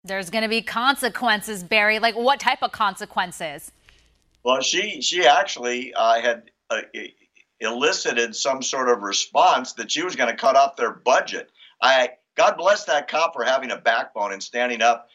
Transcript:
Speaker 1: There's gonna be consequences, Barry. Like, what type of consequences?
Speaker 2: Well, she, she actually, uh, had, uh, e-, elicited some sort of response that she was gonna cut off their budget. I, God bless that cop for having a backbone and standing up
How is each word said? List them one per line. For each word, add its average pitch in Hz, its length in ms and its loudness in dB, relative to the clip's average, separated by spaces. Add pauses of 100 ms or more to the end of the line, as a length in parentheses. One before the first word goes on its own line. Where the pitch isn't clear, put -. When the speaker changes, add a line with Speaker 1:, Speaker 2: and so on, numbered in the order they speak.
Speaker 1:
There's 190 240 -8
gonna 220 200 -2
be 226 120 0
consequences, 226 1000 -2
Barry. 214 360 2
Like, 226 160 0
what 254 220 2
type 262 240 0
of 247 120 -4
consequences? 185 960 -6 (720)
Speaker 2:
Well, 131 160 2
she, 175 420 -4
she 170 240 0
actually, 127 680 2
uh, 117 260 4
had, 117 320 -4 (180)
uh, 110 120 -2 (120)
e-, 107 200 -14 (480)
elicited 120 760 0
some 135 260 -2
sort 131 280 -2
of 110 120 2
response 127 720 2
that 110 160 -10
she 156 140 -2
was 180 140 -6
gonna 117 180 0
cut 135 220 2
off 139 180 4
their 117 160 -2
budget. 123 580 -2 (320)
I, 127 280 4 (260)
God 151 220 4
bless 196 260 2
that 151 240 -2
cop 160 260 0
for 120 120 -4
having 127 260 0
a 95 60 -6
backbone 113 560 -2
and 98 100 -10
standing 120 380 -4
up 117 340 2